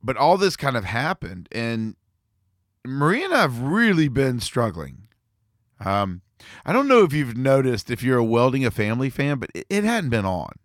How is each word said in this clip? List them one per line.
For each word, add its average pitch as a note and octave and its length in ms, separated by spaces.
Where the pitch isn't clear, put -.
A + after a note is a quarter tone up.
but A#2 160
all D#3 180
this F#3+ 200
kind C#3 200
of G#2 80
happened, F#2 640
and A2+ 460
Maria D3 380
and F#4+ 100
I C4+ 60
have C3 200
really E3 480
been C3 320
struggling. E2+ 680
Um, G2 400
I - 80
don't C#4 160
know B3 160
if D3 80
you've C3+ 240
noticed, C3 540
if A#2+ 120
you're B2+ 160
a A#2 60
Welding B2 420
a A2+ 40
Family A2+ 400
fan, C#3+ 280
but G#2 160
it, - 160
it G3+ 140
hadn't G#3+ 260
been A2 160
on. F2+ 260